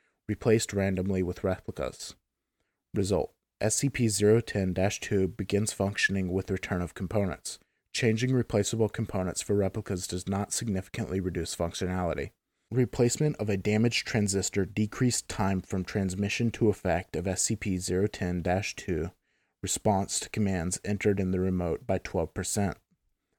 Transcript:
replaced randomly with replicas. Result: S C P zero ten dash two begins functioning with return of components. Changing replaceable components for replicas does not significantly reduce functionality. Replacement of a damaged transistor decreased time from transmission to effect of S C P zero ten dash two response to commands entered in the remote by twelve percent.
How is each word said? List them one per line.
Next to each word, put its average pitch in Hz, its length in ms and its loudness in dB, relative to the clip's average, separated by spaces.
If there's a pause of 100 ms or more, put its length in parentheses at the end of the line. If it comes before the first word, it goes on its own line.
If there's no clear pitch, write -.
(280)
replaced 110 460 2
randomly 95 480 0
with 90 220 -4
replicas. - 720 -4 (760)
Result: 95 400 0 (280)
S 110 140 0
C - 120 0
P 123 220 2
zero 104 320 6
ten 95 320 -2
dash 95 260 0
two 95 280 0
begins 101 440 -2
functioning 95 640 0
with 95 180 -2
return 92 300 -2
of 85 140 -6
components. 98 640 -4 (340)
Changing 120 400 2
replaceable 110 560 2
components 92 540 -4
for 104 120 2
replicas 98 520 0
does 90 200 -6
not 98 240 -2
significantly 95 680 -2
reduce 87 340 -4
functionality. 85 760 -2 (420)
Replacement 123 640 2
of 104 140 -4
a 98 80 2
damaged 107 500 2
transistor 98 560 0
decreased 107 640 0
time 95 340 0
from 92 220 -2
transmission 98 680 0
to 113 180 4
effect 87 480 0
of 87 100 -2
S 92 140 0
C - 160 0
P 95 200 -2
zero 90 300 0
ten 90 340 -2
dash 90 360 0
two 85 340 -2 (500)
response 98 600 0
to - 80 -12
commands 92 560 0
entered 101 340 2
in 92 120 0
the 92 100 0
remote 90 440 -2
by 95 120 0
twelve - 360 -2
percent. 98 440 -2 (600)